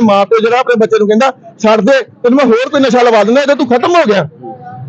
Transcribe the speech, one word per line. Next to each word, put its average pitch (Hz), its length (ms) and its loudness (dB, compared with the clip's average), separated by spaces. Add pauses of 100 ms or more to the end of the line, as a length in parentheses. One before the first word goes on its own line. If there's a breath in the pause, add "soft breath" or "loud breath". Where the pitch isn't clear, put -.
ਮਾਂ 202 220 2
ਪਿਓ 220 140 0
ਜਿਹੜਾ 226 200 0
ਆਪਣੇ 247 180 -2
ਬੱਚੇ 220 220 0
ਨੂੰ 208 80 -2
ਕਹਿੰਦਾ, 247 260 0 (300)
"ਛੱਡ 220 180 2
ਦੇ, 262 200 0
ਤੈਨੂੰ 240 360 -2
ਮੈਂ 285 80 2
ਹੋਰ 466 240 0
ਕੋਈ 294 100 -2
ਨਸ਼ਾ 247 220 0
ਲਵਾ 226 220 2
ਦਿੰਦਾ, 240 180 0
ਇਹਦਾ 277 140 0
ਤੂੰ 262 120 -4
ਖਤਮ 254 280 0
ਹੋ 330 120 4
ਗਿਆ।" 190 220 -2 (600)